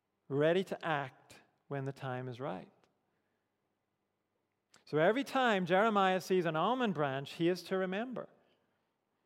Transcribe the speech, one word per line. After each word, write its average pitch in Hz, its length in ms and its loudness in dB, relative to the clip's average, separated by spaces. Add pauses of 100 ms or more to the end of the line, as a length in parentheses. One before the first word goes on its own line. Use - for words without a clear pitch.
(300)
ready 160 340 4
to - 220 -8
act 139 560 -6 (260)
when 139 160 -6
the 135 80 -6
time 127 340 -8
is 123 140 -10
right. 170 300 -8 (2250)
So - 120 -4
every 214 280 4
time 220 420 0
Jeremiah 190 560 4
sees 185 240 2
an 160 100 0
almond 214 380 0
branch, 139 380 -2
he 170 160 0
is 180 160 -2
to 190 120 -4
remember, 190 500 -4 (1000)